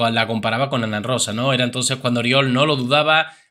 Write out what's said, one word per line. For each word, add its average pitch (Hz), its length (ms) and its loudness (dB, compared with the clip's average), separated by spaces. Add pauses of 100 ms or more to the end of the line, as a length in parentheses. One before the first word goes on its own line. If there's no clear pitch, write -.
(100)
la 113 160 2
comparaba 113 440 -2
con 127 120 -2
Ana 107 180 -2
Rosa, 104 340 -2
¿no? 127 180 -2
Era 123 120 0
entonces 123 340 -2
cuando 120 220 0
Oriol 127 340 2
no 147 100 4
lo 156 100 2
dudaba 151 580 0 (180)